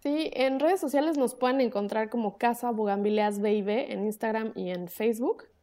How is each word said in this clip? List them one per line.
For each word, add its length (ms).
Sí, 320
en 260
redes 200
sociales 360
nos 180
pueden 280
encontrar 480
como 260
Casa 340
Bugambilias 680
B 140
I 80
B 300
en 120
Instagram 500
y 160
en 180
Facebook. 560